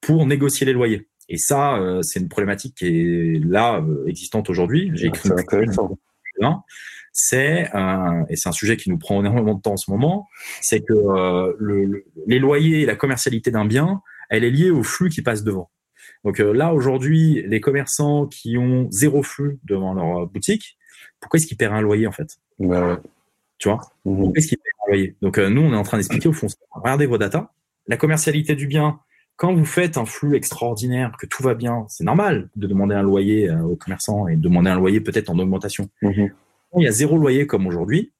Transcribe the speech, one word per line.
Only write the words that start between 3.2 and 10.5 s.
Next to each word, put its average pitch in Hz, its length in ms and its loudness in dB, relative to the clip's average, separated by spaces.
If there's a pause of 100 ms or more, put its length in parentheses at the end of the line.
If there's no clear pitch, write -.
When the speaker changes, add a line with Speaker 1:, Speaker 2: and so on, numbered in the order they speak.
Speaker 1:
là, 104 360 2
euh, 76 260 -2
existante 95 420 -6
aujourd'hui. 107 460 0
J'ai 87 100 -2
Speaker 2:
Ah, 82 40 2
Speaker 1:
écrit - 200 -8
Speaker 2:
c'est 95 40 4
Speaker 1:
une 87 60 0
Speaker 2:
intéressant. 101 580 0 (420)
Speaker 1:
là, 151 220 0 (680)
c'est, 156 480 2
euh, 92 540 0
et 82 60 -4
c'est - 120 -4
un 87 60 -4
sujet 110 240 0
qui - 120 -6
nous 90 80 0
prend 98 220 -2
énormément 107 340 2
de 98 80 -6
temps 104 120 -2
en 98 40 -4
ce - 140 -6
moment, 165 360 0 (340)